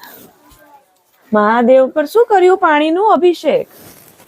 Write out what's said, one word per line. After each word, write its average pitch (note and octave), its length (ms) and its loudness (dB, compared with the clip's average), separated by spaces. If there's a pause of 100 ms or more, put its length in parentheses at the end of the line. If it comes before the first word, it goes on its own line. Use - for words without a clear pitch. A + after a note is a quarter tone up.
(1300)
મહાદેવ A#3 560 2
પર D4+ 160 -6
શું A4 260 0
કર્યું? F#4 280 2
પાણીનું E4 540 0
અભિષેક. D#4+ 560 -2 (600)